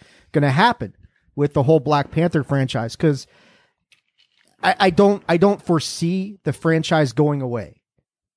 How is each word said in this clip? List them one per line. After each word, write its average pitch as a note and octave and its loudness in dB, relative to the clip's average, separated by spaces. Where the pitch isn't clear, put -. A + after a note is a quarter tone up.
gonna D3 2
happen D#3+ 0
with C#3+ -2
the C#3+ 0
whole D#3 4
Black C#3+ -2
Panther D#3+ 0
franchise?" C3 -4
'Cause D3 0
I, F#3+ 2
I G3 4
don't, G3+ 2
I E3+ 2
don't G3 2
foresee F#3 -4
the C3 -4
franchise D#3+ 0
going D3 0
away. A#2+ -10